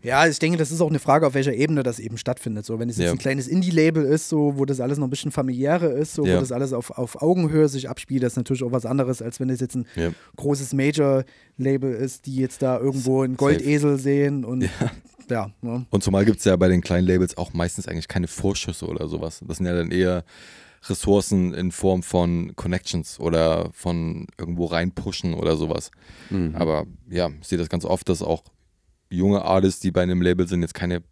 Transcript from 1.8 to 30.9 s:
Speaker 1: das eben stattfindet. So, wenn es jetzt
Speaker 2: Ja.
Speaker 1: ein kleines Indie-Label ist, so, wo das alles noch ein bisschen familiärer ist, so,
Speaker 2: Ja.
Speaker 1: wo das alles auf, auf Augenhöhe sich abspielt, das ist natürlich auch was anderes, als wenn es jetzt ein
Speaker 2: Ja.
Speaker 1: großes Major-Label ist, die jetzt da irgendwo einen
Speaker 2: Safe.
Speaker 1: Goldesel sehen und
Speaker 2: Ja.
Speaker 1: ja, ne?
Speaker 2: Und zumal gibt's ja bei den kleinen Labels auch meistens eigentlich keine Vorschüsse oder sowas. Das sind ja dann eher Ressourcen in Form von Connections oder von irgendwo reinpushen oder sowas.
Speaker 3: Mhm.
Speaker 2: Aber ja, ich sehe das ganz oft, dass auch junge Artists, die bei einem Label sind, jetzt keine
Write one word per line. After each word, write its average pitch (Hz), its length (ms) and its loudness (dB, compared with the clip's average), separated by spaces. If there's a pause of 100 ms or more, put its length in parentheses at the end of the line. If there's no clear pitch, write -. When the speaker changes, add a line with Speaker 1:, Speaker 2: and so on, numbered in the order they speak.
Speaker 1:
das 120 160 -2
eben 110 180 -8
stattfindet. 110 480 -6
So, 113 140 -6
wenn 117 100 -2
es 113 80 -4
jetzt 87 100 2
Speaker 2:
Ja. 85 60 2
Speaker 1:
ein - 60 0
kleines 135 300 -2
Indie-Label 165 560 4
ist, 151 260 2
so, 147 260 2
wo 139 80 2
das 135 160 -2
alles 135 160 -2
noch 143 100 -2
ein 123 40 -2
bisschen 139 200 -4
familiärer 143 640 0
ist, 147 220 -2
so, 151 100 -2
Speaker 2:
Ja. 185 120 4
Speaker 1:
wo - 40 4
das 127 120 -4
alles 131 200 -4
auf, 120 240 -6
auf - 240 -6
Augenhöhe 156 480 4
sich 131 220 -4
abspielt, 131 320 -4
das 123 120 0
ist - 40 -2
natürlich 127 240 -2
auch 120 100 -4
was 120 140 -2
anderes, 127 340 0
als 113 200 -10
wenn 131 100 -2
es 123 100 -2
jetzt 123 140 -6
ein 123 100 -4 (100)
Speaker 2:
Ja. 82 140 0 (280)
Speaker 1:
großes 139 360 -2
Major-Label 135 1200 0
ist, 123 340 -6
die 135 100 -6
jetzt 131 260 -2
da 127 160 2
irgendwo 131 440 2
einen 131 140 0
Speaker 2:
Safe. 139 200 4
Speaker 1:
Goldesel 147 420 2
sehen 139 480 0
und 127 160 -2
Speaker 2:
Ja. - 80 0 (580)
Speaker 1:
ja, 110 220 -4 (100)
ne? 120 300 -6
Speaker 2:
Und 101 120 2
zumal 98 220 4
gibt's 107 220 4
ja 92 100 6
bei 92 120 6
den 90 120 6
kleinen 90 260 2
Labels 92 300 2
auch - 160 -8
meistens 87 360 -4
eigentlich 82 200 -8
keine 87 200 -4
Vorschüsse 90 580 -4
oder 78 220 -6
sowas. 80 380 -8
Das 85 120 -8
sind 92 80 0
ja 87 80 0
dann 85 160 0
eher 90 340 0 (640)
Ressourcen 98 680 2
in 87 180 -4
Form 92 300 0
von 87 540 0
Connections - 640 -6
oder 82 520 2
von 82 540 -6 (120)
irgendwo 85 280 -4
reinpushen 85 680 -4
oder 82 220 0
sowas. 80 340 -4 (400)
Speaker 3:
Mhm. 87 240 -2
Speaker 2:
Aber 80 300 0 (260)
ja, 87 180 0 (120)
ich - 80 -18
sehe 90 100 -2
das 82 100 -4
ganz 85 160 -4
oft, 87 240 -2
dass 85 140 0
auch 82 220 -2 (680)
junge 95 320 2
Artists, 95 380 2
die 95 100 0
bei 87 120 2
einem 90 200 2
Label 90 240 4
sind, 87 160 0
jetzt 82 120 -4
keine 90 380 -4